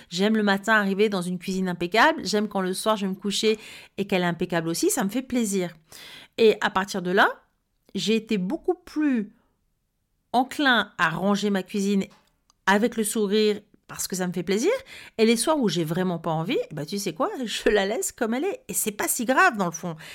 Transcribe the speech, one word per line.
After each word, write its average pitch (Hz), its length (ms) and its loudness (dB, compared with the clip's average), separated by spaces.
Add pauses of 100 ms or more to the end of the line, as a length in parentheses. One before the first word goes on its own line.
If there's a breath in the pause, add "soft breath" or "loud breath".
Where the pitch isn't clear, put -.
J'aime 202 260 2
le 214 60 2
matin 196 320 2
arriver 202 360 2
dans 196 120 -2
une 180 160 -4
cuisine 185 320 -2
impeccable, 214 560 2
j'aime 214 220 0
quand 208 120 -4
le 185 140 -2
soir 214 220 0
je 196 100 -4
vais 190 60 -2
me 190 40 -6
coucher 214 440 -2 (400 loud breath)
et 196 80 -4
qu'elle 185 160 0
est - 20 0
impeccable 170 420 -2
aussi, 170 220 0
ça 240 140 0
me 196 60 -2
fait 262 120 -4
plaisir. 196 540 -2 (640 loud breath)
Et 214 200 6
à 175 120 -2
partir 190 320 -2
de 180 80 -2
là, 233 180 6 (640)
j'ai 196 220 0
été 226 240 0
beaucoup 277 340 -2
plus 277 580 -2 (1000)
enclin 254 640 2
à 165 140 2
ranger 202 400 0
ma 190 100 0
cuisine 196 440 0 (600 soft breath)
avec 208 320 2
le 220 60 -2
sourire 208 580 0 (260)
parce - 180 -10
que 185 120 -8
ça 180 100 -2
me 170 60 -6
fait 175 100 -4
plaisir. 214 280 2 (460 loud breath)
Et 220 80 4
les 226 120 4
soirs 311 200 2
où 226 120 2
j'ai 160 160 0
vraiment 175 340 -2
pas 165 120 -4
envie, 165 260 -2 (140)
eh 156 40 -10
ben, 151 100 -6
tu 202 140 -6
sais 190 140 -4
quoi, 277 160 -2 (160)
je - 240 0
la 202 160 4
laisse 247 260 -4
comme 226 220 -4
elle 269 100 -2
est. 392 240 -4
Et 180 60 -10
c'est - 180 -2
pas 302 160 -4
si - 160 -2
grave 277 320 4
dans 202 100 0
le 170 60 -2
fond. 165 240 -8 (200 loud breath)